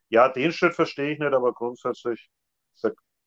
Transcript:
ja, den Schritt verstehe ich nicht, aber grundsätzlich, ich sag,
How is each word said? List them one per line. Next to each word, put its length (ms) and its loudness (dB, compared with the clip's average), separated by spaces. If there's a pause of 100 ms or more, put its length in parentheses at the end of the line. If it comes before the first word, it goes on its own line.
ja, 200 6
den 240 -2
Schritt 220 0
verstehe 380 -2
ich 60 -8
nicht, 140 -2
aber 200 2
grundsätzlich, 800 -8 (440)
ich 60 -20
sag, 140 -2 (320)